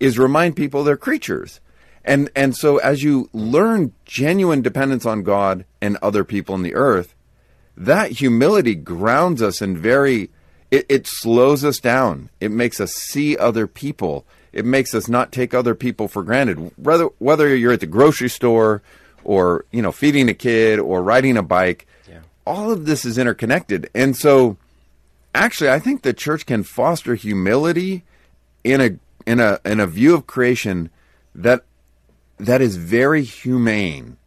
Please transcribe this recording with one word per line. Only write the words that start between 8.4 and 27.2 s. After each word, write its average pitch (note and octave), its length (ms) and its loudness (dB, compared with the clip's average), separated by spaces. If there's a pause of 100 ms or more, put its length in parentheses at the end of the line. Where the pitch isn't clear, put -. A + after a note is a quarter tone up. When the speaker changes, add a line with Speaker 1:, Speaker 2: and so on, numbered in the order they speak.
Speaker 1:
grounds A2+ 680 0
us G2+ 180 -2
in G2 160 -4
very, A#2 540 0 (400)
it, - 180 2
it C3+ 200 0
slows C3 580 2
us C#3+ 140 -2
down. A#2 500 -2 (100)
It G#2+ 120 -4
makes A#2 280 -2
us F#2+ 140 -6
see D3 440 -4
other A2 280 0
people. F#2+ 580 -6 (300)
It G#2+ 120 -6
makes B2+ 280 0
us A2 140 -4
not A#2+ 240 -2
take B2+ 220 -4
other A#2+ 200 0
people A2 340 -6
for G2+ 140 -8
granted. F2+ 540 -4
Whether, E3 300 0 (120)
whether D3 380 2
you're A#2+ 180 2
at A2 60 0
the E2+ 80 -8
grocery B2 420 2
store A2+ 540 2 (400)
or, F2+ 480 0
you A#2 100 -4
know, F2+ 100 -2
feeding C#3+ 380 2
a G#2 60 -2
kid A2+ 440 2
or F2+ 220 -2
riding B2 360 2
a G2+ 60 0
bike, F2+ 440 0 (200)
Speaker 2:
Yeah. E2+ 120 -20 (260)
Speaker 1:
all G#3 260 -4
of E3+ 140 -4
this D3+ 200 -2
is A#2 120 -4
interconnected. A#2+ 800 -4
And B2+ 200 0
so C3 420 4 (760)
actually, D#3+ 380 0
I D3 80 2
think C4 240 -4
the B2+ 100 0
church D3+ 320 -6
can A2+ 160 -2
foster B2 540 -2
humility D3 880 -2 (600)